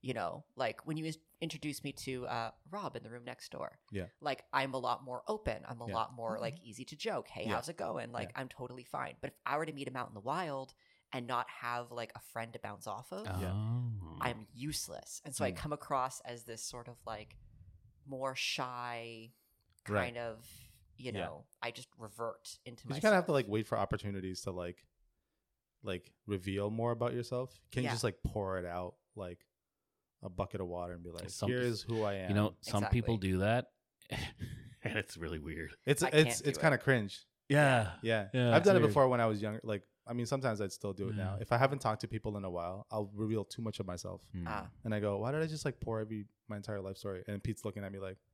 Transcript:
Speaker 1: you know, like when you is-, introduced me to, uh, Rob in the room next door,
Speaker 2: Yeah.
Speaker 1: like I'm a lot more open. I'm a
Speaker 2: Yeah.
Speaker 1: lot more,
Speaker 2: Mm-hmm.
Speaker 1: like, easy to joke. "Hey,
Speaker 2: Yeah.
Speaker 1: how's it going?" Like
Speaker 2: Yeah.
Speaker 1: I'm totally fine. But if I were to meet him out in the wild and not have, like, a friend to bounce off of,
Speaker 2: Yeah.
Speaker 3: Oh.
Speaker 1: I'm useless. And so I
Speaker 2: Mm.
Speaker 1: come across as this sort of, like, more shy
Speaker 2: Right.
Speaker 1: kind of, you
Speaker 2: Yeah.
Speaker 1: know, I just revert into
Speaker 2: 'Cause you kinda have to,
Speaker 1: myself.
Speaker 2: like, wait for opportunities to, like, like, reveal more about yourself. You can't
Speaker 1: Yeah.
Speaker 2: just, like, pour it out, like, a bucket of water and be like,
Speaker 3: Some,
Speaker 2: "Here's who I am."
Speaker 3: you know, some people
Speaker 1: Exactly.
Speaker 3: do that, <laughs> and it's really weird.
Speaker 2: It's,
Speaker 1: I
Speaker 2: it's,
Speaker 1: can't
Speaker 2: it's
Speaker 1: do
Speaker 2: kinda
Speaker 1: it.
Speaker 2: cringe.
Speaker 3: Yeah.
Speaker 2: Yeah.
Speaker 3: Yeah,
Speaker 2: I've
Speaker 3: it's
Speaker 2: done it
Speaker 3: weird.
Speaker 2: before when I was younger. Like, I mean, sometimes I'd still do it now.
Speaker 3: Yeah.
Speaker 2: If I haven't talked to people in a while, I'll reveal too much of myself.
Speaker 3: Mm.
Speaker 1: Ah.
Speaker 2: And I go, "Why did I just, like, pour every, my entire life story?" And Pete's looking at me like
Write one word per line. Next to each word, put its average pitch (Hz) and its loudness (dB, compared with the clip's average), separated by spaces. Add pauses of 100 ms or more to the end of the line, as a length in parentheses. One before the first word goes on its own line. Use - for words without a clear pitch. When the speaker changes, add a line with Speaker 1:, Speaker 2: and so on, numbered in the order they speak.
Speaker 1:
you 127 -2
know, 95 -2 (120)
like 120 -2
when 156 -2
you 156 -4
is-, 160 -4 (220)
introduced 151 -6
me 143 -4
to, 127 -6
uh, 113 -2 (200)
Rob 190 -6
in 120 -8
the - -14
room 120 -12
next 123 -12
door, - -8 (120)
Speaker 2:
Yeah. 98 -4 (140)
Speaker 1:
like 147 -2
I'm 135 2
a 131 0
lot 120 0
more 127 -8
open. 107 -2
I'm 120 -10
a 117 -6
Speaker 2:
Yeah. 98 -2
Speaker 1:
lot 113 0
more, 113 -4
Speaker 2:
Mm-hmm. 107 -4
Speaker 1:
like, 117 -4
easy 117 -12
to 151 -12
joke. 175 -4
"Hey, 98 -6
Speaker 2:
Yeah. 110 0
Speaker 1:
how's 120 -2
it 160 -10
going?" - -4
Like 117 -4
Speaker 2:
Yeah. 135 -6
Speaker 1:
I'm 127 -6
totally 123 -10
fine. - -6
But - -6
if - -20 (100)
I 135 2
were 156 2
to 156 -6
meet 139 -6
him 131 -6
out 123 -4
in 113 -14
the 104 -10 (140)
wild 143 -4 (380)
and 123 -4
not 120 0
have, 120 -4
like, 117 -6
a 107 -12 (120)
friend 113 -6
to 117 -10
bounce 104 -8
off 110 -8
of, 196 -8 (160)
Speaker 2:
Yeah. 92 -2
Speaker 3:
Oh. 110 -2
Speaker 1:
I'm 110 -4
useless. - -6
And 143 -10
so - 0
I 135 2
Speaker 2:
Mm. 170 -6
Speaker 1:
come 147 -2
across 131 0
as 120 -10
this 113 -10
sort 120 -8
of, 120 -14 (100)
like, 107 -10 (680)
more 135 -2
shy 120 -4 (560)
Speaker 2:
Right. 101 4
Speaker 1:
kind 120 -6
of, 117 -6 (520)
you 123 -6
Speaker 2:
Yeah. 101 -2
Speaker 1:
know, 80 -10 (160)
I 120 -2
just 123 -14 (100)
revert 113 -8
into 120 -14
Speaker 2:
'Cause 135 -4
you 151 -4
kinda 208 8
have 175 4
to, 170 2
Speaker 1:
myself. 135 4
Speaker 2:
like, - -8
wait 107 2
for 113 0
opportunities 98 -2
to, 98 -4
like, 90 -6 (960)
like, 92 -4 (140)
reveal 98 0
more 113 2
about 117 0
yourself. 123 -2
You - -20
can't 127 0
Speaker 1:
Yeah. 143 2
Speaker 2:
just, 120 0
like, 104 0
pour 95 0
it 87 -2
out, 90 -4 (180)
like, 90 -10 (760)
a 98 -6
bucket 92 -2
of 92 -2
water 87 -4
and 85 -12
be 87 -10
like, 85 -10
Speaker 3:
Some, 101 0
Speaker 2:
"Here's 123 0
who 113 0
I 101 2
am." 95 -2
Speaker 3:
you 101 4
know, 104 4
some 107 2
people 113 4
Speaker 1:
Exactly. 95 2
Speaker 3:
do 92 4
that, 110 4 (180)
<laughs> - -18 (720)
and 107 -2
it's - -4
really 80 -4
weird. 78 -6 (100)
Speaker 2:
It's, 147 4
Speaker 1:
I 180 4
Speaker 2:
it's, 156 0 (240)
Speaker 1:
can't - 0
Speaker 2:
it's 139 0
Speaker 1:
do - 0
Speaker 2:
kinda 147 8
Speaker 1:
it. - 0
Speaker 2:
cringe. 117 4 (240)
Speaker 3:
Yeah. 131 8 (100)
Speaker 2:
Yeah. 110 4
Speaker 3:
Yeah, 123 6
Speaker 2:
I've 147 12
Speaker 3:
it's 170 8
Speaker 2:
done 196 10
it 120 10
Speaker 3:
weird. 110 8
Speaker 2:
before 131 8
when 123 6
I 117 6
was 107 2
younger. 107 -2
Like, 104 0 (240)
I 120 -6
mean, 120 0
sometimes 127 0
I'd 98 0
still 101 -4
do 95 -2
it 107 -2
now. 98 0
Speaker 3:
Yeah. 98 -4
Speaker 2:
If 107 2
I 120 6
haven't 135 6
talked 107 2
to 110 -4
people 107 -2
in 98 -4
a 95 -2
while, 87 -4
I'll 104 0
reveal 107 2
too - -8
much 107 -4
of 95 -2
myself. 90 -6 (160)
Speaker 3:
Mm. 87 -2
Speaker 1:
Ah. 101 -4 (160)
Speaker 2:
And 110 0
I 104 2
go, 101 4
"Why 117 0
did 156 2
I 160 2
just, 156 -4
like, 139 -2
pour 110 -2
every, 107 -4 (220)
my 107 -4
entire 101 -4
life 95 -6
story?" 95 -6
And 101 -4
Pete's - -2
looking 101 -4
at 98 -6
me 98 -8
like 95 -8 (160)